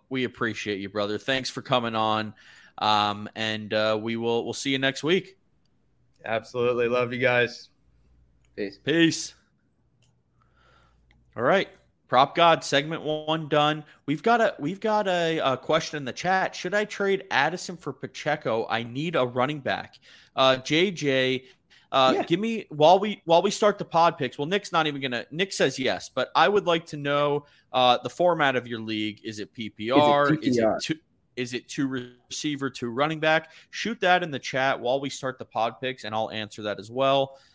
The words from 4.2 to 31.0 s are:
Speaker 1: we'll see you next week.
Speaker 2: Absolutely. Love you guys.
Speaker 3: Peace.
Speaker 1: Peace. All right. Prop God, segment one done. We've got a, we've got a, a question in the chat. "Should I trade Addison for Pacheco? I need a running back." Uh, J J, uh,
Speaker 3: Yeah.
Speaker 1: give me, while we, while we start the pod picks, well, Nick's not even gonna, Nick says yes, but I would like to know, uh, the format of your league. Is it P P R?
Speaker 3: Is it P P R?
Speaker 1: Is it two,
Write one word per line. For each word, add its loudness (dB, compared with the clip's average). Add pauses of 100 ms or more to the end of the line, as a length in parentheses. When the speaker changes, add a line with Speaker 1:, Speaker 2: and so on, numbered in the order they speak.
Speaker 1:
we'll -6
see -4
you 0
next -2
week. -2 (880)
Speaker 2:
Absolutely. -2
Love 0
you -6
guys. 0 (880)
Speaker 3:
Peace. -8
Speaker 1:
Peace. 2 (2000)
All -2
right. 2 (380)
Prop 4
God, 6
segment -2
one -4
done. 2 (220)
We've -2
got 4
a, 2
we've -6
got 0
a, 0
a 2
question -2
in -8
the -6
chat. -2
"Should -6
I 0
trade -2
Addison 0
for -10
Pacheco? -4
I -2
need -6
a 2
running -2
back." -6 (400)
Uh, 4
J 0
J, 0 (460)
uh, 6
Speaker 3:
Yeah. 0
Speaker 1:
give 0
me, -4
while 6
we, -4
while 4
we 0
start 2
the -8
pod 2
picks, -4
well, -4
Nick's -4
not 2
even -6
gonna, -4
Nick -4
says 0
yes, -2
but -2
I 6
would 2
like 0
to -10
know, -2 (280)
uh, 6
the -6
format 2
of -4
your -6
league. -4
Is -10
it -12
P -8
P -6
R? 6
Speaker 3:
Is 4
it 0
P 0
P 2
R? 2
Speaker 1:
Is -8
it -4
two, -4 (360)